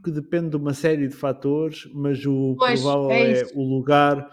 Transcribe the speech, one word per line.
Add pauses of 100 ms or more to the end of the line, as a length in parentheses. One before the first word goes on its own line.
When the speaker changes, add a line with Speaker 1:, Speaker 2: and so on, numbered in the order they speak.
Speaker 1:
que
depende
de
uma
série
de
fatores,
mas
o
Speaker 2:
Pois,
Speaker 1:
provável
Speaker 2:
é
Speaker 1:
é (120)
Speaker 2:
isso.
Speaker 1:
o
lugar